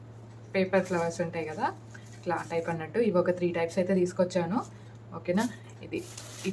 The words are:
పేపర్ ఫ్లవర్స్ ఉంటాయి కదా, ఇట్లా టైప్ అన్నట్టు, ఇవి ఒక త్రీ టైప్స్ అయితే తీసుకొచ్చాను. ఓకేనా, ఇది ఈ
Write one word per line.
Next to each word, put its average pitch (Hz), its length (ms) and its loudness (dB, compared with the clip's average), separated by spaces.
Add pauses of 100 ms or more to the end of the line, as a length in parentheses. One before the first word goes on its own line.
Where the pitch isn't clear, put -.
(540)
పేపర్ 185 340 4
ఫ్లవర్స్ 170 380 0
ఉంటాయి 165 240 -4
కదా, 202 160 -2 (520)
ఇట్లా 170 180 -2 (140)
టైప్ 165 220 0
అన్నట్టు, 160 260 -2 (100)
ఇవి 180 140 6
ఒక 180 160 4
త్రీ 180 180 4
టైప్స్ 165 240 2
అయితే 185 200 4
తీసుకొచ్చాను. 180 580 2 (600)
ఓకేనా, 185 260 2 (400)
ఇది - 140 -6 (480)
ఈ 190 60 2